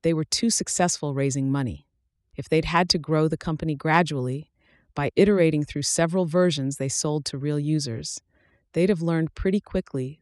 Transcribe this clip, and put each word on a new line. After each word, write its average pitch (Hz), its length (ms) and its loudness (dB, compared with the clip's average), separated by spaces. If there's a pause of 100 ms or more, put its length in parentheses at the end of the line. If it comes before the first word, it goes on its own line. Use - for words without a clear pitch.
They 165 120 2
were 156 100 0
too - 260 0
successful - 640 -2
raising 135 380 0
money. 123 360 -4 (480)
If - 120 -10
they'd 160 180 2
had 170 240 2
to 170 100 0
grow 156 280 2
the 156 100 -2
company 156 380 -4
gradually, 151 760 0 (460)
by 143 200 -2
iterating 170 480 4
through 143 200 -6
several 170 420 0
versions 147 500 2
they 135 140 -4
sold 151 340 -2
to - 140 -8
real 147 220 -2
users, 143 600 -4 (540)
they'd 180 160 2
have 165 140 0
learned 165 300 0
pretty 190 280 -2
quickly 139 600 -6